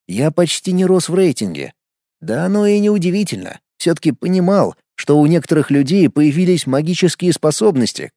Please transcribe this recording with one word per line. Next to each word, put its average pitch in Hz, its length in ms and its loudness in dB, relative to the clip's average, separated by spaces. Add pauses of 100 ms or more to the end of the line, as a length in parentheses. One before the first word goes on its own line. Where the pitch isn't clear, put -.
я 127 240 -2
почти 175 400 -2
не 185 140 0
рос 180 240 2
в 170 60 -4
рейтинге. 101 580 -2 (480)
Да 156 240 -4
оно 208 200 0
и 208 140 2
не 208 100 0
удивительно. 175 720 -2 (180)
Все-таки - 340 -2
понимал, 180 640 0 (200)
что 147 220 0
у 147 80 6
некоторых 156 460 2
людей 143 380 2
появились 151 580 0
магические 165 640 0
способности, 151 840 -2